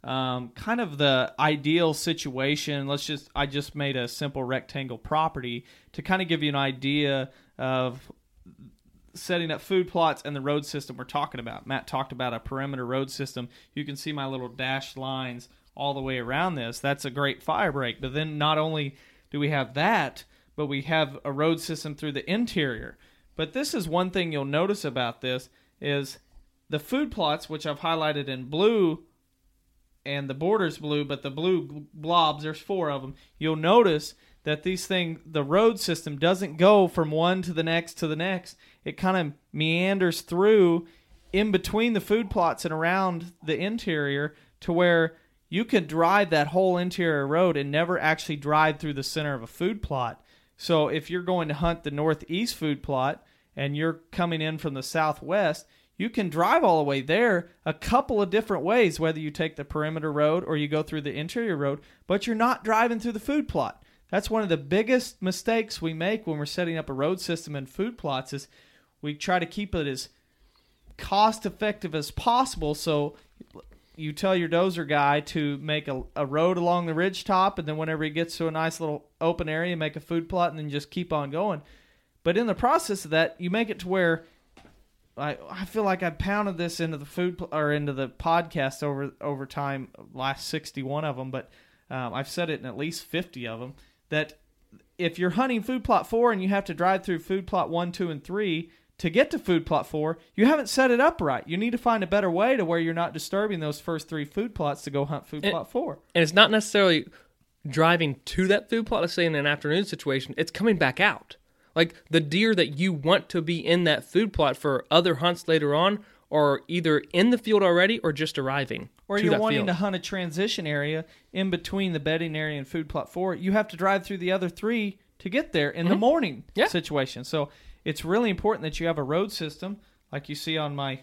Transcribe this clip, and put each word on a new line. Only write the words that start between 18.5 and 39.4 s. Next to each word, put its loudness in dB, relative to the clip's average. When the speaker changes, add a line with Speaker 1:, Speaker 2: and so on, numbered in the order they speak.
Speaker 1:
only -2
do -4
we 2
have -2
that, 0
but -2
we -4
have 0
a -4
road 2
system -8
through -6
the -6
interior. -2
But -6
this -4
is -2
one 0
thing -2
you'll -2
notice 0
about -4
this -4
is -4
the -2
food -2
plots, -2
which -8
I've -4
highlighted -2
in -8
blue, 2
and -6
the -4
border's 0
blue, -2
but -6
the -8
blue 0
gl-, -14
blobs, 2
there's -8
four -2
of -4
'em. -12
You'll 0
notice 4
that -2
these -2
thing, 0
the -2
road 4
system -4
doesn't 2
go 8
from 0
one 2
to -6
the 0
next -2
to -2
the -2
next. -4
It -6
kinda 2